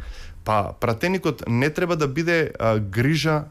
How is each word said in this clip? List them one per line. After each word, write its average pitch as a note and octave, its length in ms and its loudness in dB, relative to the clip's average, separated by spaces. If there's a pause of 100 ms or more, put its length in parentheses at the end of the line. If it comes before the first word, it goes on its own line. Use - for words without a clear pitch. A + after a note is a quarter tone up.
(460)
Па, G#2+ 280 2
пратеникот D#3+ 720 -2
не A#2+ 220 2
треба F3 260 0
да D3+ 120 2
биде, D#3+ 480 0
а, A2+ 240 2
грижа C#3 720 2